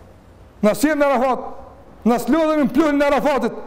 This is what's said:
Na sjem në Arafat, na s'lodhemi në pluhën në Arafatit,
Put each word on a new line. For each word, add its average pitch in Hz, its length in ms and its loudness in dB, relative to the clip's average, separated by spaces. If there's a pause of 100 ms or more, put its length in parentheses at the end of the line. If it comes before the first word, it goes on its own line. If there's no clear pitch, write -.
(600)
Na 208 120 2
sjem 285 260 0
në 285 60 2
Arafat, 262 340 0 (640)
na 226 140 2
s'lodhemi 311 440 0
në 226 100 -2
pluhën 294 260 2
në 285 60 2
Arafatit, 262 460 0 (160)